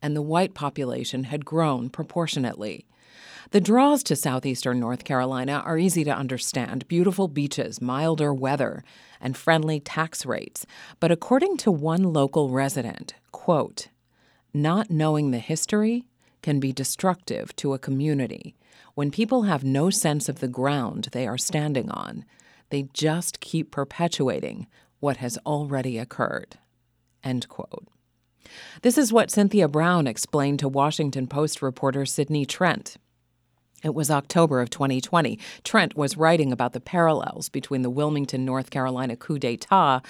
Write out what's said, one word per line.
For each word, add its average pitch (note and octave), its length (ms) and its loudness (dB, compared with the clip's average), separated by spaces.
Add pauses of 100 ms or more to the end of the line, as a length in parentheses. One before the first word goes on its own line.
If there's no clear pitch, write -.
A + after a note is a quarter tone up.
and D3 140 -2
the D3+ 80 -2
white F3 320 0
population C3 720 -4
had C#3+ 200 -6
grown C#3 460 0
proportionately. C3+ 960 -6 (640)
The G#3 100 4
draws B3+ 440 6
to D#3+ 100 0
southeastern C3 640 0
North A#2+ 240 -2
Carolina C3 640 -2
are D#3+ 100 0
easy E3+ 280 2
to C#3+ 120 0
understand: B2+ 680 -4
beautiful F#3 400 2
beaches, C#3 540 -4
milder D3 520 0
weather, C3+ 520 -2 (360)
and C3 160 -4
friendly D#3 440 2
tax - 440 -4
rates. - 400 -6 (360)
But E3+ 100 4
according C4+ 480 2
to G#3+ 140 4
one E3 400 2
local C#3+ 380 4
resident, C3 640 -2 (180)
quote, - 560 -2 (680)
"Not E3+ 380 0
knowing D3+ 400 2
the A#2+ 80 -2
history G#3+ 680 -2 (340)
can D3 200 0
be C3+ 120 0
destructive C3+ 840 -4
to C#3 180 -2
a C3 60 -6
community. C#3 720 -2 (400)
When C#3+ 160 -2
people A#3 320 2
have D#3+ 220 0
no C3+ 260 2
sense D3+ 380 0
of C3+ 100 -6
the C3+ 80 -4
ground B2+ 640 -2
they B2 160 -4
are A2+ 100 -4
standing D3 540 -2
on, - 340 -10 (460)
they C#3 240 -2
just D#3 460 -2
keep - 320 -6
perpetuating C#3 960 -4 (300)
what C#3 200 -2
has A#2+ 260 -6
already C#3 540 -4
occurred," - 600 -6 (640)
end B2+ 280 -4
quote. - 360 -12 (920)
This B3 160 4
is B3 160 4
what A3+ 180 6
Cynthia G3+ 380 4
Brown D#3+ 380 4
explained C#3+ 540 0
to C#3+ 80 0
Washington C#3 580 0
Post D3 340 -2
reporter C3+ 460 -2
Sidney D3 400 0
Trent. - 500 -2 (880)
It D#3 100 -2
was C#3+ 160 0
October D3 520 4
of A#2+ 80 -4
twenty C3+ 320 0
twenty. B2+ 360 0 (260)
Trent F#3+ 340 2
was C#3+ 180 0
writing D#3+ 340 4
about A#2+ 220 0
the A#2+ 80 -8
parallels D#3+ 720 0
between C3 320 -4
the B2 80 -2
Wilmington, C#3+ 560 -2
North C3 240 -4
Carolina B2+ 460 -4
coup D3 220 -4
d'etat C3+ 720 4